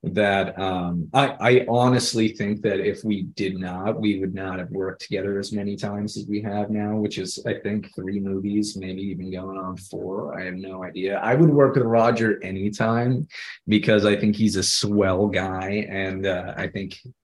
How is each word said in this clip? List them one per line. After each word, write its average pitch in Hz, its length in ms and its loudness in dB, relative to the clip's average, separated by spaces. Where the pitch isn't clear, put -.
that, 98 520 2
um, 90 560 -2
I, 135 280 2
I 120 280 4
honestly 120 600 2
think 104 340 -4
that 101 160 0
if 98 240 -2
we 104 200 -2
did 92 360 -4
not, 92 420 -4
we 104 200 2
would 92 140 -4
not 95 260 -6
have 87 100 -10
worked 95 320 -6
together 98 380 -4
as 98 100 -8
many 101 240 -4
times 104 420 -6
as 78 120 -8
we 104 140 -2
have 104 280 -4
now, 104 240 -2
which 107 240 -2
is, 95 260 -8
I 110 100 -2
think, 101 420 -4
three 95 240 -4
movies, 101 560 -2
maybe 95 260 -8
even 92 300 -6
going 95 260 -8
on 92 180 -8
four. 92 640 -8
I 92 40 -8
have 90 100 -8
no 92 300 -10
idea. 92 340 -4
I 117 160 2
would 156 160 8
work 139 240 6
with 131 100 4
Roger 113 600 4
anytime 113 840 0
because 104 380 6
I 104 100 6
think 104 220 2
he's 104 180 4
a 95 80 0
swell 101 640 2
guy, 95 600 -2
and, 95 360 -4
uh, 90 320 -2
I 92 120 -4
think, 95 320 -8